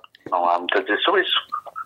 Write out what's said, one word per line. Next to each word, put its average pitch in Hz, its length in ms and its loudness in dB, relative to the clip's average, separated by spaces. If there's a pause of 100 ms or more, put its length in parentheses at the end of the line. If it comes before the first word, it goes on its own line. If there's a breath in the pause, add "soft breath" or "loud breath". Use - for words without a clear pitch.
(300)
não 87 180 2
há 87 120 4
muito 87 180 -2
a 98 40 4
dizer 95 180 -2
sobre 190 240 2
isso. - 160 -2 (460)